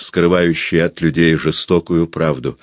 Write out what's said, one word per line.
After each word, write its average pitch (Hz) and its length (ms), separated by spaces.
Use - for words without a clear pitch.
скрывающей 85 800
от - 180
людей 82 360
жестокую 82 720
правду, 71 560